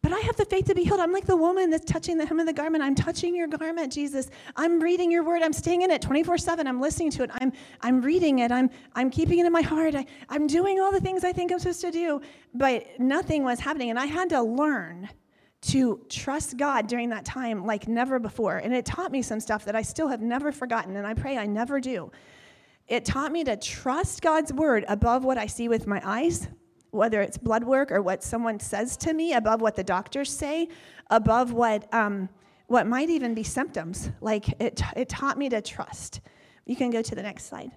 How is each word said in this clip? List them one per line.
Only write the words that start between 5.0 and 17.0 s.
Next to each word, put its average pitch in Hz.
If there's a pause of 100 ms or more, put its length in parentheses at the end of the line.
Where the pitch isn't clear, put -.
your 339
word. 339
I'm 320
staying 349
in 370
it 302
twenty-four 320
seven. 330
I'm 254
listening 302
to 254
it. 233
I'm, 254 (300)
I'm 254
reading 294
it. 240
I'm, 254 (240)
I'm 254
keeping 330
it 349
in 339
my 339
heart. 311
I, 269 (240)
I'm 294
doing 370
all 381
the 392
things 370
I 359
think 349
I'm 359
supposed 349
to 349
do." 320 (320)
But 254
nothing 285
was 247
happening. 277
And 226
I 269
had 339
to 294
learn 220 (500)
to 254
trust -
God 262
during 240